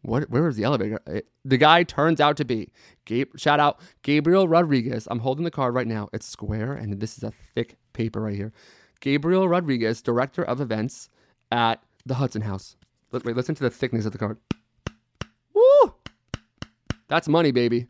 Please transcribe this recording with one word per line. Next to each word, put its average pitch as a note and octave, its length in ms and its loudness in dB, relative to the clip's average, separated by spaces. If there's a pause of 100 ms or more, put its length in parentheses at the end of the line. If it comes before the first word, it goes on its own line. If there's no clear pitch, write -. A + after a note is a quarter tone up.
What? C3+ 280 -2
Where D3+ 180 0
is C3+ 80 -2
the G#2 80 -4
elevator?" A2 440 -2
It, F2+ 200 -8 (160)
the C3 140 2
guy D#3 260 6
turns D#3 380 0
out D3 160 2
to C#3+ 80 -2
be, A2+ 260 -4 (340)
Gab-, B2 340 -4
shout D3 200 2
out, D3 200 0 (240)
Gabriel E3 440 2
Rodriguez. C#3 640 0
I'm A#2+ 100 -4
holding C3+ 240 -4
the E3+ 80 -4
card B2+ 220 -2
right B2 140 -2
now. G#2+ 260 -6
It's A2 140 -10
square, G#2+ 460 -6
and G#2 260 -8
this A2+ 180 -8
is A#2 60 -12
a A2 80 -8 (220)
thick - 240 -6 (160)
paper A2 280 -4
right G#2 140 -6
here. G2+ 160 -8 (480)
Gabriel E3 480 0
Rodriguez, C3+ 560 0
director B2 400 -2
of B2 180 -2
events A2 480 -6 (420)
at A#2 320 0 (220)
the B2+ 100 -4
Hudson B2 280 -2
House. G2 320 -8 (360)
Li-, A#2+ 140 -6
wait, A#2 100 -4
listen B2+ 200 -2
to C#3+ 80 -6
the B2 80 2
thickness A#2 340 -4
of G#2+ 60 -2
the G#2+ 80 -12
card. G#2+ 180 -4 (1160)
Woo! C5 420 6 (1120)
That's D#3+ 200 0
money, D#3 240 4
baby. A#2+ 380 0